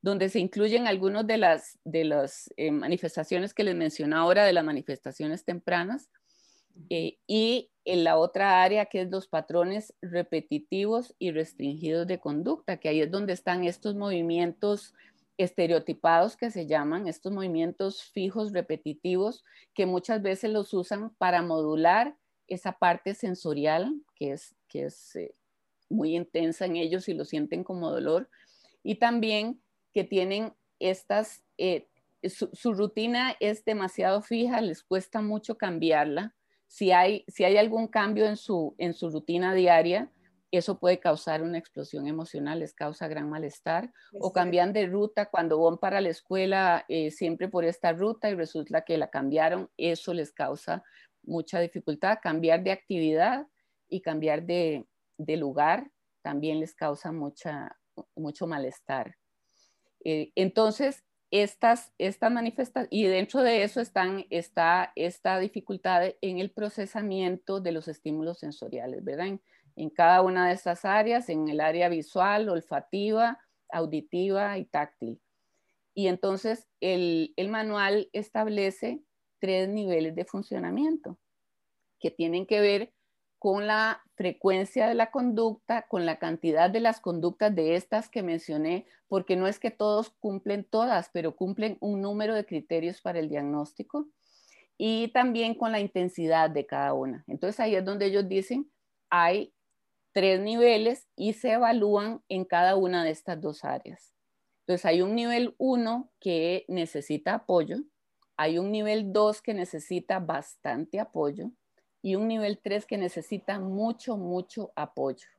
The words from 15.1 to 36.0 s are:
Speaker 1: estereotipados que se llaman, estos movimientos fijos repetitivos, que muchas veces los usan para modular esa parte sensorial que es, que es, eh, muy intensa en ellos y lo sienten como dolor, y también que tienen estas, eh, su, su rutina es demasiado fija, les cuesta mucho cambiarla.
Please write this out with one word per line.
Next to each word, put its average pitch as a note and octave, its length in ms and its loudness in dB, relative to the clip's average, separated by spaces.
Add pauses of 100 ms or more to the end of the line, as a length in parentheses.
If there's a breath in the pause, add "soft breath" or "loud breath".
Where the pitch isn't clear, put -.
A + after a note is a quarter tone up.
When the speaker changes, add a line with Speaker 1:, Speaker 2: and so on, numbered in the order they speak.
Speaker 1:
estereotipados E3+ 1000 2
que A#3 120 -6
se F3+ 160 -8
llaman, D#3 420 -2
estos E3+ 240 -8
movimientos F#3 720 -4
fijos G3+ 480 -4
repetitivos, F3+ 920 -4 (320 soft breath)
que G3 100 2
muchas F#3 380 -2
veces G3 260 -2
los G#3+ 240 -2
usan G3+ 420 -4
para F3 280 2
modular E3 720 2 (320)
esa F#3 320 -6
parte F3+ 340 2
sensorial E3+ 800 -2 (220)
que C#3+ 160 -4
es, - 240 -12 (120)
que C#3+ 180 -6
es, - 300 -14
eh, - 200 -10 (560)
muy E3 240 0
intensa E3 500 -2
en E3+ 120 -2
ellos E3+ 320 -4
y F#3 40 -2
lo D3 120 -6
sienten D3+ 380 -4
como F3 280 -6
dolor, D3+ 380 -2 (520 soft breath)
y G3+ 140 -4
también A3+ 680 0 (320)
que G3 100 0
tienen G3 500 -2 (260)
estas, G3+ 640 -2 (140)
eh, F3+ 300 -2 (360)
su, F#3+ 300 -4
su A#3 200 -2
rutina A3+ 640 -2
es G#3 260 -2
demasiado G3 560 0
fija, A#3 400 0
les F3+ 220 -4
cuesta F#3+ 380 -4
mucho G#3+ 360 -4
cambiarla. D#3+ 760 0 (340)